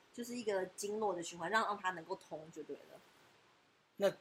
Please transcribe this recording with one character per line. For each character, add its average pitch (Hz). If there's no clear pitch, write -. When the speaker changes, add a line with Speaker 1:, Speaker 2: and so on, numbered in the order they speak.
Speaker 1:
就 240
是 240
一 240
个 196
经 208
络 202
的 170
循 170
环， 170
让， 220
让 202
它 185
能 165
够 175
通 156
就 156
对 143
了。 -
Speaker 2:
那 196